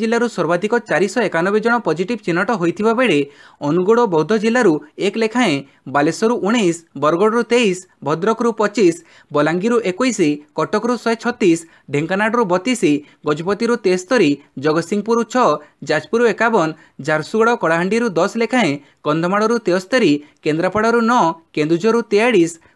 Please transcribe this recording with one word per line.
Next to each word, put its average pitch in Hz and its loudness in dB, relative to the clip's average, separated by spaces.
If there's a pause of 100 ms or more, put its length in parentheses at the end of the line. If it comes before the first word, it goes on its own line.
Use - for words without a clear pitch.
ଜିଲ୍ଲାରୁ 233 0 (100)
ସର୍ବାଧିକ 175 -2 (160)
ଚାରିଶହ 196 0
ଏକାନବେ 190 0
ଜଣ 233 0 (120)
ପଜିଟିଭ୍ 185 -4
ଚିହ୍ନଟ 185 -2 (100)
ହୋଇଥିବା 190 0
ବେଳେ 208 2 (500)
ଅନୁଗୁଳ 185 2
ଓ 240 2
ବୌଦ୍ଧ 156 0 (120)
ଜିଲ୍ଲାରୁ 226 2 (340)
ଏକ 185 -2
ଲେଖାଏଁ, 220 0 (400)
ବାଲେଶ୍ୱରରୁ 160 2 (120)
ଉଣେଇଶ, 196 2 (260)
ବରଗଡ଼ରୁ 208 2 (100)
ତେଇଶ, 208 2 (240)
ଭଦ୍ରକରୁ 202 0
ପଚିଶ, 208 2 (380)
ବଲାଙ୍ଗୀରରୁ 180 0 (120)
ଏକୋଇଶ, 240 -2 (400)
କଟକରୁ 214 -2
ଶହେ 226 -4
ଛତିଶ, 202 2 (340)
ଢେଙ୍କାନାଳରୁ 196 -2 (100)
ବତିଶ, 202 -2 (440)
ଗଜପତିରୁ 196 -2 (120)
ତେସ୍ତରୀ, 180 2 (280)
ଜଗତସିଂହପୁରରୁ 202 -2
ଛଅ, 247 2 (400)
ଯାଜପୁରରୁ 156 0
ଏକାବନ, 220 0 (380)
ଝାରସୁଗୁଡ଼ା 214 0
ଓ 233 0
କଳାହାଣ୍ଡିରୁ 185 0 (120)
ଦଶ 190 0
ଲେଖାଏଁ, 226 0 (340)
କନ୍ଧମାଳରୁ 196 0 (100)
ତେସ୍ତରୀ, 185 2 (320)
କେନ୍ଦ୍ରାପଡ଼ାରୁ 196 0 (100)
ନଅ, 240 2 (300)
କେନ୍ଦୁଝରରୁ 170 0 (120)
ତେୟାଳିଶ, 202 2 (240)